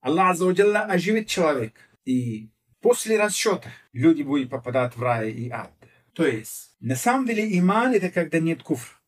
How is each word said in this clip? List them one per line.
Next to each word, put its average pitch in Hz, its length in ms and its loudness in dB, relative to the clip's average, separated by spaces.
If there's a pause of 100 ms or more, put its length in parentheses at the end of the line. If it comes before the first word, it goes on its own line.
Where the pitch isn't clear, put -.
Аллах 180 320 2
Азза 175 140 0
ва 185 60 2
Джалла 202 320 2
оживит 214 420 0
человека. 139 540 -2 (240)
И 120 440 -4 (320)
после 220 380 2
расчёта 208 500 0 (240)
люди 147 300 4
будут 135 260 -2
попадать 123 480 -2
в 123 60 -6
рай 113 300 0
и 120 180 -10
ад. 117 220 -12 (400)
То 165 140 0
есть, - 540 -6
на 127 160 -4
самом 254 300 0
деле, 214 320 0
иман — 214 360 2
это 185 160 0
когда 165 280 -2
нет 160 240 -2
куфра. - 340 -6 (100)